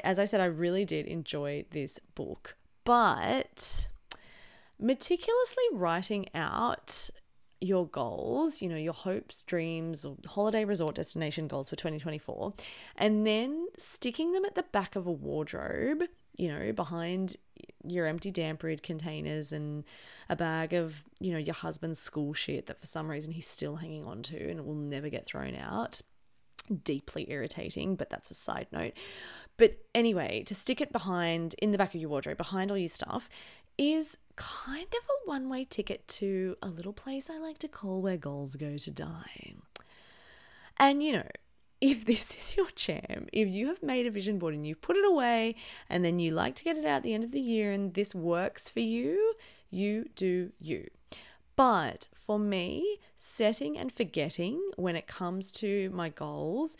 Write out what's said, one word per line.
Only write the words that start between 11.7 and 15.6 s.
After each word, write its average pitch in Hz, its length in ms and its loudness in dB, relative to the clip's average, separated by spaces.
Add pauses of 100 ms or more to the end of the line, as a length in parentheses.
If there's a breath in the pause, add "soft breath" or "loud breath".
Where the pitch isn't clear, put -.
twenty 156 240 -4
twenty-four, 156 540 -6 (440 loud breath)
and 214 300 4
then 262 400 2 (100)
sticking 320 560 4
them 381 100 2
at 403 120 -4
the 359 80 2
back - 320 -2
of 180 120 -4
a 180 40 0
wardrobe, 151 920 -2 (320)